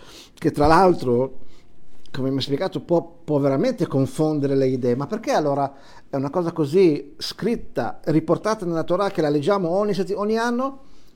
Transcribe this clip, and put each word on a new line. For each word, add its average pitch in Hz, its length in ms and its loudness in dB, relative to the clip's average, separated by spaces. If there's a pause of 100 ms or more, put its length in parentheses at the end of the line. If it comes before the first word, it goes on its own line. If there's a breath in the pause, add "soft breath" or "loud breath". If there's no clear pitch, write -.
(340 loud breath)
Che 156 180 -2
tra 147 140 2
l'altro, 147 800 4 (680 soft breath)
come 135 200 -2
mi 139 60 0
ha 127 40 -2
spiegato, 143 400 -2
può, - 420 0
può 151 140 2
veramente 143 480 2
confondere 139 720 0
le 135 140 4
idee. 123 260 0
Ma 139 100 -2
perché 233 280 -4
allora 151 380 0 (380 loud breath)
è - 60 -6
una 139 160 -2
cosa 170 200 -2
così 165 640 2
scritta, - 880 -4
riportata 175 600 0
nella 165 180 -2
Torah, 190 280 0
che 180 100 -2
la 147 80 2
leggiamo 165 400 2
ogni 202 240 0
setti-, 185 200 -2
ogni 214 240 -2
anno? 240 420 -2 (360 soft breath)